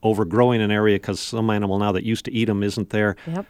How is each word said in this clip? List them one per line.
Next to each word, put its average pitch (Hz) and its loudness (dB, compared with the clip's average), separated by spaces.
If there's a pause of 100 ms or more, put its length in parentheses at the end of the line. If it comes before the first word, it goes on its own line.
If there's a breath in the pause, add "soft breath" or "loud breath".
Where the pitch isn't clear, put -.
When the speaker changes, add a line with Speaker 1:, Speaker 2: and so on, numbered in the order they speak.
Speaker 1:
overgrowing 110 2
an 104 0
area 104 4
'cause 95 -6
some 113 -2
animal 101 0
now 104 0
that 92 -2
used 113 -4
to - -10
eat 113 0
'em 101 0
isn't 101 -4
there. 104 0 (120)
Speaker 2:
Yep. 180 -8